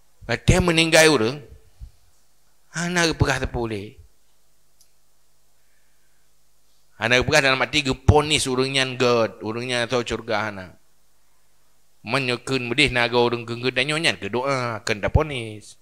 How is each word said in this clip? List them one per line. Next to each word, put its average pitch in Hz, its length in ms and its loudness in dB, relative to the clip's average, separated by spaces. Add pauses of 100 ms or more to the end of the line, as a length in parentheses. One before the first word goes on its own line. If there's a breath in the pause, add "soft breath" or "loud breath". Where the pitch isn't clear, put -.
(260)
Dia 120 320 2
meninggal 165 480 4
orang. 135 320 2 (1400)
Hana 175 400 0
pegah 131 320 0
tepu 123 160 -6
boleh. 110 320 -8 (3000)
Hana 120 240 2
pegah 139 240 2
dalam 131 160 0
arti 143 240 -2
ke 131 80 0
ponis 147 560 2
orang 131 240 0
nyan 131 240 0
god, 120 480 2
orang 117 240 -8
nyan 120 160 -2
tahu 120 160 -2
syurga 110 480 -4
hana. 95 160 -14 (1400)
Menyekun 123 640 -4
medih 123 240 2
naga 120 320 2
orang 120 240 -2
gengge 120 240 -4
dan 127 160 -2
nyonyan 151 320 -2
ke 98 80 -8
doa, 120 560 -4
akan 110 160 -4
tak 98 160 -4
ponis. 120 680 -4